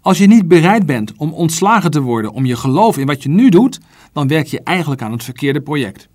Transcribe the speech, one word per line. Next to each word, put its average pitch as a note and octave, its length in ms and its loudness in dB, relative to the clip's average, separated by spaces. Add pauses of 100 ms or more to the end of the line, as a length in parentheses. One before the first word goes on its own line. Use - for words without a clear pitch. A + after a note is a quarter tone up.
"Als F#3+ 160 0
je G3 100 4
niet G#3 200 6
bereid F3+ 380 4
bent A#2 320 -4
om D#3 160 -8
ontslagen F3 580 0
te D3 100 -2
worden A#2 300 -4
om C3 140 -4
je B2 100 -2
geloof D3+ 420 0
in C3+ 80 -4
wat C#3 180 -4
je C3+ 60 -6
nu A3+ 200 4
doet, G3+ 300 2 (340)
dan C#3+ 140 -2
werk D3 200 0
je - 160 -8
eigenlijk D3+ 380 -4
aan A2 100 -8
het A#2 120 -10
verkeerde C#3 380 -4
project." C3+ 540 -8